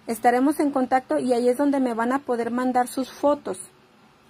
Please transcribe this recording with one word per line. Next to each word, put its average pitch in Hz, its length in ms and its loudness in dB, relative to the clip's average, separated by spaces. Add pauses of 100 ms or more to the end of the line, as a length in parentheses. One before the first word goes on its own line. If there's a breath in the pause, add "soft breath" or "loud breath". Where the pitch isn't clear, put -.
estaremos 247 540 2
en 294 100 2
contacto 262 480 0
y 254 140 0
ahí 240 160 2
es 247 80 2
donde 285 240 2
me 247 140 0
van 233 180 -2
a 277 60 0
poder 233 320 -4
mandar 247 360 0
sus 254 240 -6
fotos, 285 480 -2 (720)